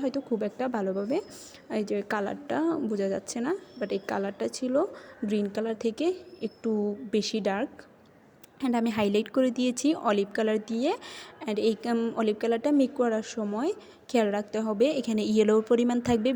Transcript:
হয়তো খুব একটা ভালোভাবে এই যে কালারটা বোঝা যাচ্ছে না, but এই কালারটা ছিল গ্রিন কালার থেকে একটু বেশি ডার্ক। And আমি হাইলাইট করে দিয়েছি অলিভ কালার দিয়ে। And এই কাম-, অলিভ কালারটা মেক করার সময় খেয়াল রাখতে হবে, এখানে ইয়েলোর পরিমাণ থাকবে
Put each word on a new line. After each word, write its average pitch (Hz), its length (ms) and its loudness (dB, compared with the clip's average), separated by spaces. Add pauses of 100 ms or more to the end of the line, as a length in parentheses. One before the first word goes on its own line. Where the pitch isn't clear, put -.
হয়তো 277 260 -2
খুব 220 120 -2 (100)
একটা 254 160 -6 (100)
ভালোভাবে 202 420 -2 (600)
এই 214 120 0
যে 208 80 -2 (160)
কালারটা 208 440 -4 (320)
বোঝা 196 240 0
যাচ্ছে - 320 -6
না, 311 60 -2 (280)
but 208 160 -4
এই 196 60 -4 (100)
কালারটা 202 360 -4 (100)
ছিল 254 180 -2 (540)
গ্রিন 208 260 2
কালার 220 300 -2
থেকে 226 200 0 (420)
একটু - 240 -4 (440)
বেশি 214 220 0 (100)
ডার্ক। 202 240 -2 (920)
And 240 160 2
আমি 226 180 2
হাইলাইট 208 380 2
করে 262 220 4
দিয়েছি 247 300 0 (220)
অলিভ 202 280 2
কালার 220 220 2 (100)
দিয়ে। 240 220 0 (560)
And 214 100 -2 (120)
এই 214 140 2
কাম-, 233 280 0 (100)
অলিভ 214 220 2
কালারটা 233 360 2
মেক 254 200 4
করার 220 260 2 (100)
সময় 214 340 -2 (400)
খেয়াল 220 180 4 (100)
রাখতে 208 280 -4
হবে, 214 200 4 (140)
এখানে 220 220 0 (120)
ইয়েলোর 214 280 6 (100)
পরিমাণ 240 260 4 (100)
থাকবে 240 280 4